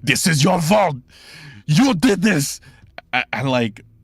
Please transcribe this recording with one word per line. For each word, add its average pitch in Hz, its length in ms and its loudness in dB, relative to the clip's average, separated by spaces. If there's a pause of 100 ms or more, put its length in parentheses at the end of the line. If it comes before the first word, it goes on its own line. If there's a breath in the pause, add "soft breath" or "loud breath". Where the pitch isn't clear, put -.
This - 240 -2
is 160 160 0
your 185 180 2
fault! 175 360 0 (680 loud breath)
You 233 280 2
did 202 280 2
this! 170 380 -2 (520 soft breath)
A-, 123 200 -2
and, 120 180 -4
like 117 320 -2 (220)